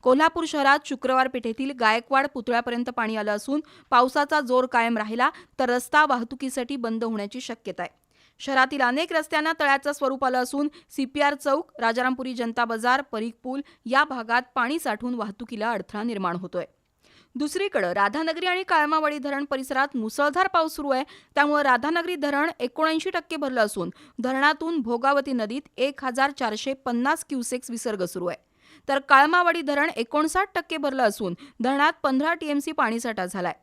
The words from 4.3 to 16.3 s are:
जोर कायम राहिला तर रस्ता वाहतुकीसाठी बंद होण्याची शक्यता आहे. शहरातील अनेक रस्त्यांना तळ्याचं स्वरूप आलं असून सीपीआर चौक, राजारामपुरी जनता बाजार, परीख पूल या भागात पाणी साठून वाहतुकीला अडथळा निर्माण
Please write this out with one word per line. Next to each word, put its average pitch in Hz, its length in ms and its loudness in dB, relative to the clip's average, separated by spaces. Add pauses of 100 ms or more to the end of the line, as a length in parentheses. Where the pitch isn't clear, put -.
जोर 254 260 2
कायम 233 320 2
राहिला 226 300 0 (300)
तर 254 120 0
रस्ता 247 380 4
वाहतुकीसाठी 254 680 -4
बंद 226 280 -4
होण्याची 220 360 -6
शक्यता 208 420 -10
आहे. 160 80 -10 (500)
शहरातील 269 400 2
अनेक 277 320 0
रस्त्यांना 320 480 0
तळ्याचं 277 320 2
स्वरूप 269 320 -2
आलं 254 140 2
असून 277 300 -2 (220)
सीपीआर 285 440 0
चौक, 285 360 -2 (100)
राजारामपुरी 247 540 0
जनता 233 300 -2
बाजार, 233 380 0
परीख 226 300 -6 (100)
पूल 262 180 -6 (260)
या 262 180 4
भागात 240 380 -2 (120)
पाणी 262 240 -2
साठून 247 360 -4
वाहतुकीला 220 560 -6
अडथळा 208 320 -6
निर्माण 196 340 -2